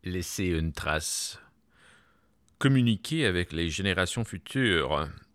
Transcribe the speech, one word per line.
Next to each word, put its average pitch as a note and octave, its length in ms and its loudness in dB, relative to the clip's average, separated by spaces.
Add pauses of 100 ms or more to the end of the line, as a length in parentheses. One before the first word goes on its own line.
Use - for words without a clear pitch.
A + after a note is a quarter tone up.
laisser F#2 440 -4
une D#2+ 260 0
trace, - 640 -4 (1160)
communiquer C3+ 680 2
avec F2+ 300 2
les E2+ 160 0
générations F#2+ 560 -2
futures. E2 800 0 (260)